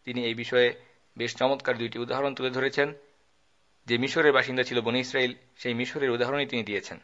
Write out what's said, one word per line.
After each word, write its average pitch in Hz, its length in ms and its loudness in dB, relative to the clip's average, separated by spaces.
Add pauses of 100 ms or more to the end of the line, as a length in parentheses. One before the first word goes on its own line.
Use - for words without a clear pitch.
তিনি 123 180 -4
এই 117 100 -2
বিষয়ে 120 400 4 (440)
বেশ 117 200 -6
চমৎকার 131 400 0
দুইটি 117 220 -6
উদাহরণ 131 360 -2
তুলে 131 140 -2
ধরেছেন। 135 440 0 (920)
যে 120 120 2
মিশরের 143 360 4
বাসিন্দা 127 300 2
ছিল 123 180 0
বনী 117 180 0
ইসরায়েল, 127 340 0 (240)
সেই 123 160 -4
মিশরের 123 360 -2
উদাহরণই 123 360 0
তিনি 117 180 -4
দিয়েছেন। 98 400 -6